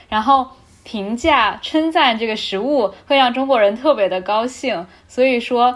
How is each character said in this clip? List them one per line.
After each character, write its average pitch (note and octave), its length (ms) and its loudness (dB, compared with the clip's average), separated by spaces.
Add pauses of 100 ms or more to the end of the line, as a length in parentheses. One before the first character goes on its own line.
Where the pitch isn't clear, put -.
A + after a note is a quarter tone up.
然 A3 140 -2
后 C4 260 2 (360)
评 G#3 340 -6
价、 B3+ 460 0
称 D#4+ 280 0
赞 C#4+ 240 2
这 A3+ 120 -4
个 G#3+ 80 -4
食 G3 240 -6
物 A#3+ 340 0 (140)
会 C#4+ 100 2
让 B3 160 4
中 C4 140 -4
国 C4 120 2
人 G#3 160 2
特 C4+ 200 2
别 G3+ 120 0
的 F#3 140 -2
高 G#3+ 240 -2
兴， A3+ 400 -6 (220)
所 - 160 0
以 B3+ 160 2
说， B3 360 0